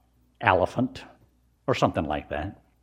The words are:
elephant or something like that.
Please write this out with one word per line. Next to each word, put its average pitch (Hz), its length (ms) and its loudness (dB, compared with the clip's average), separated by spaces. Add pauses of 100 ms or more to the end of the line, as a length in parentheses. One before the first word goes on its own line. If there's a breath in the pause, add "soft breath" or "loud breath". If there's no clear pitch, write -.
(400)
elephant 95 640 2 (640)
or 131 80 2
something 92 320 0
like 73 240 -6
that. 76 320 -8 (220)